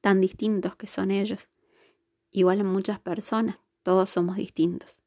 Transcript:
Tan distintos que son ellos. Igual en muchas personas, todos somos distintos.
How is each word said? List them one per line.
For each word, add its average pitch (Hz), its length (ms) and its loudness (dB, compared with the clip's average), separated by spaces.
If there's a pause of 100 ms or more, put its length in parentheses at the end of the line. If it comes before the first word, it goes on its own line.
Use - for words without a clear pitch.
Tan 196 200 4
distintos 190 560 -2
que - 100 -18
son 190 240 -4
ellos. 202 380 -2 (800)
Igual 185 300 2
en 202 60 0
muchas 190 340 -2
personas, 208 580 -4 (240)
todos 185 280 4
somos 185 260 -2
distintos. - 720 -4